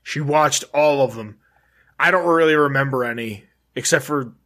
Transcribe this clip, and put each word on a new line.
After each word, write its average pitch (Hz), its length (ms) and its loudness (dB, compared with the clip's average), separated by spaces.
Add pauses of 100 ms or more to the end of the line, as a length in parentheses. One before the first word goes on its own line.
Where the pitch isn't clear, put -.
She - 180 -8
watched 147 420 2 (100)
all 147 280 2
of 117 140 0
them. 107 240 -14 (600)
I 165 120 4
don't 180 160 0
really 165 280 4
remember 135 480 0
any, 117 420 -8 (300)
except 139 300 0
for 139 280 -6 (120)